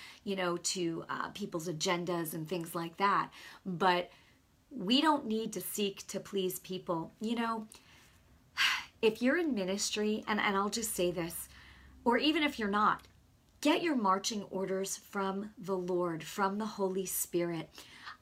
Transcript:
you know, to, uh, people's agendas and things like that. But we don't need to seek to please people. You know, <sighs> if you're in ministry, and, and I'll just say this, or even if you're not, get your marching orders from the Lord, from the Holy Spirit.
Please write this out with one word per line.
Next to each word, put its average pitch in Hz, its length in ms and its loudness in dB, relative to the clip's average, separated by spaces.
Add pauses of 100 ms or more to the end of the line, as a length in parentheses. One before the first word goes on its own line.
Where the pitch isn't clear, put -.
(240)
you 202 100 -2
know, 180 220 0
to, 170 540 -2
uh, - 200 -4
people's 175 380 -6
agendas 170 640 0
and 160 160 -6
things 170 260 -4
like 170 220 -4
that. 190 340 2 (360)
But 180 440 2 (600)
we 247 320 2
don't 302 240 4
need 220 260 -2
to 180 80 -4
seek 196 460 -4
to 202 120 -6
please 185 420 -2
people. 175 600 -4
You 220 140 -2
know, 226 320 -2 (880)
<sighs> - 460 0
if 220 180 4
you're 262 160 4
in 320 180 2
ministry, 208 720 0
and, 208 140 0
and 196 160 2
I'll 202 140 2
just 214 240 -4
say 180 160 2
this, 170 400 -6 (540)
or 240 140 4
even 311 240 4
if 285 160 0
you're 214 100 0
not, 208 380 2 (540)
get 302 220 4
your 330 120 2
marching 196 500 2
orders 190 520 -4
from 196 600 -4
the 190 200 -2
Lord, 175 480 0
from 196 340 0
the 220 80 -2
Holy 190 400 -2
Spirit. 170 640 -2 (520)